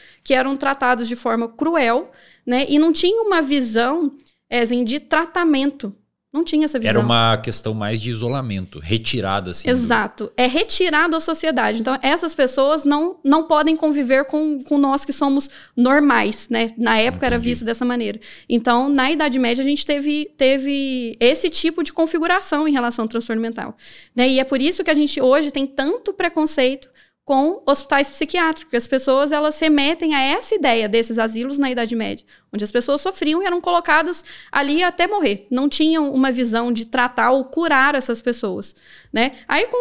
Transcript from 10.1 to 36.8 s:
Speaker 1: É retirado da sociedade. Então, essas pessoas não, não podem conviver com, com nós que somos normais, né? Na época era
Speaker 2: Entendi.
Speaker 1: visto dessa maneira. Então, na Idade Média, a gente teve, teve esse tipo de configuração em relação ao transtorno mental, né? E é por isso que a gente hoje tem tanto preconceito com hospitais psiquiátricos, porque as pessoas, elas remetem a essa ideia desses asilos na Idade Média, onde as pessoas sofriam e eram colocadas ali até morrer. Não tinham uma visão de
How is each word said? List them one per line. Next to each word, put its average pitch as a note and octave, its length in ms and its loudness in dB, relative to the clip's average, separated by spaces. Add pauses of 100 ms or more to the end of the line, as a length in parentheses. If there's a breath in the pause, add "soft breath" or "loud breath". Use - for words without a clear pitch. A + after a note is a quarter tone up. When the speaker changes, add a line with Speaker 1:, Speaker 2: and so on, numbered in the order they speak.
Speaker 1:
É B3 100 2
retirado D#4+ 640 0
da D#4+ 80 0
sociedade. C4 600 -2
Então, C4 220 -2
essas D#4+ 320 0
pessoas C#4+ 500 2
não, D4 400 0
não D4+ 200 4
podem D#4+ 300 2
conviver C#4+ 520 0
com, D4+ 360 -2
com C#4+ 140 0
nós C#4 300 2
que C#4+ 60 -6
somos C#4 360 0 (260 loud breath)
normais, B3 760 2
né? A3+ 260 0
Na A3+ 220 2
época A#3+ 260 0
era A#3+ 120 0
Speaker 2:
Entendi. A#3 120 -2
Speaker 1:
visto A#3+ 160 -4
dessa A#3 200 -4
maneira. A3+ 360 -2 (260 loud breath)
Então, A#3+ 440 2
na C4+ 200 2
Idade D4 280 0
Média, B3 240 0
a C4+ 40 0
gente C#4+ 200 0
teve, D4 500 -2
teve C4+ 840 0
esse D4+ 300 2
tipo D#4+ 340 -2
de - 120 -6
configuração E4 760 0
em D4 40 2
relação A#3+ 320 -2
ao A3 40 -4
transtorno A3+ 320 -4
mental, A3+ 340 -8 (400 loud breath)
né? B3 140 2
E C4 100 2
é C4 60 2
por C4 160 -2
isso E4 240 -2
que E4 60 0
a D#4 40 4
gente C#4+ 280 0
hoje C#4+ 280 4
tem C#4 160 -4
tanto E4 460 -4
preconceito D4+ 800 -2 (340 soft breath)
com C#4+ 420 0
hospitais C#4 420 0
psiquiátricos, D#4+ 560 -2
porque - 140 -6
as A#3 80 -4
pessoas, C4+ 460 0
elas D4+ 280 0
remetem D#4 540 2
a C#4 80 2
essa D#4 320 0
ideia A#3 340 2
desses A3+ 300 0
asilos A#3 400 -4
na C#4 120 0
Idade A#3+ 240 -4
Média, G#3 300 -6 (260 soft breath)
onde G#3 140 -6
as G#3 80 -10
pessoas C#4 300 0
sofriam E4+ 400 -2
e - 20 -2
eram F4 160 -2
colocadas E4+ 640 0 (260 loud breath)
ali C#4+ 320 0
até F4 240 0
morrer. D4+ 440 -2
Não C4 180 0
tinham D#4 420 2
uma C4 220 2
visão A#3 400 0
de A3+ 140 -4